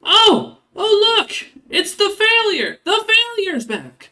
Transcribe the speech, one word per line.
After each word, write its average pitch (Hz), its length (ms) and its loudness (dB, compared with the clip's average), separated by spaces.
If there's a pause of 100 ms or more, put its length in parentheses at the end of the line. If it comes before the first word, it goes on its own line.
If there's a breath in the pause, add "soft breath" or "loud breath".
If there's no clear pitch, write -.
Oh! 403 560 2 (160)
Oh, 415 420 2
look! - 140 -2 (380)
It's - 260 -4
the 403 140 0
failure! 427 760 0
The 403 220 -2 (320)
failure's 359 280 -4
back! 139 460 -12